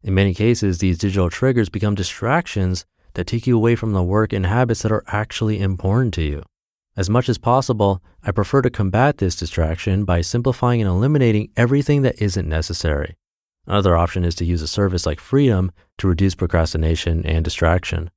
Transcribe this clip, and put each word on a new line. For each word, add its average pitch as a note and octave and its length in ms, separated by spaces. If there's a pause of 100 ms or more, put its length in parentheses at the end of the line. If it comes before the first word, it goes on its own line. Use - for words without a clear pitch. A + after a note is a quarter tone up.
In F#2+ 120
many G2 200
cases, G#2 440
these F2+ 220
digital F#2+ 300
triggers A#2+ 380
become G#2 280
distractions G#2+ 880 (300)
that F2+ 100
take A#2 220
you A#2+ 100
away A#2 180
from A2 160
the F#2+ 120
work G#2 280
and F#2+ 140
habits A2+ 380
that G#2+ 80
are G#2+ 160
actually G#2+ 520
important G2 540
to E2+ 80
you. C#2+ 220 (520)
As F#2 140
much A#2+ 180
as A#2 100
possible, A2 640 (220)
I G2+ 80
prefer A2 300
to B2+ 80
combat A2 480
this F#2 180
distraction F2 680
by F2 160
simplifying A#2+ 580
and G2+ 100
eliminating A2+ 680
everything C#3 460
that - 180
isn't F#2+ 260
necessary. D#2 720 (500)
Another F#2+ 300
option F2 260
is E2+ 120
to E2+ 100
use E2 160
a D2+ 60
service F#2 380
like D2+ 140
Freedom A2 520 (260)
to G2 100
reduce F#2 280
procrastination E2 880
and D#2+ 180
distraction. E2 720